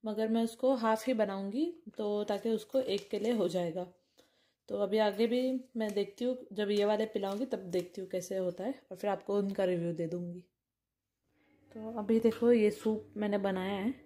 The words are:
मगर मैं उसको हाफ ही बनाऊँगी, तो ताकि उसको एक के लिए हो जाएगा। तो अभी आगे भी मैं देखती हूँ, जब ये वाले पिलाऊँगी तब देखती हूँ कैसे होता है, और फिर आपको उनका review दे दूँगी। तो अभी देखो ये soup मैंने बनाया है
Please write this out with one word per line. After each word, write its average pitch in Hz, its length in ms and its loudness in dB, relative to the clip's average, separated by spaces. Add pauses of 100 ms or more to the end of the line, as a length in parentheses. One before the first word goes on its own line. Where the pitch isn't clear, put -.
मगर 220 220 0
मैं 226 160 4
उसको 254 320 2
हाफ 220 320 2
ही 262 60 4
बनाऊँगी, 208 720 -2 (140)
तो 208 260 0
ताकि 208 260 -2
उसको 220 300 0
एक 202 300 -2
के 208 100 -4
लिए 214 120 0
हो 214 160 2
जाएगा। 175 400 -2 (800)
तो 202 100 -6
अभी 202 200 0
आगे 214 300 2
भी 254 500 0
मैं 214 160 -2
देखती 202 320 -2
हूँ, 254 120 0 (160)
जब 202 180 -2
ये 208 140 4
वाले 214 200 2
पिलाऊँगी 208 400 -4
तब 208 140 -4
देखती 180 420 -4
हूँ 180 80 -10
कैसे 185 280 -4
होता 180 260 -4
है, 269 180 -6 (100)
और 185 60 -14
फिर 208 120 -4
आपको 196 280 -2
उनका 196 260 0
review 170 300 0
दे 165 140 -4
दूँगी। 175 320 -8 (1300)
तो 226 260 -8
अभी 220 200 4
देखो 233 320 4
ये 214 200 6
soup 214 460 -4
मैंने 208 200 0
बनाया 196 360 -2
है 202 220 -4 (100)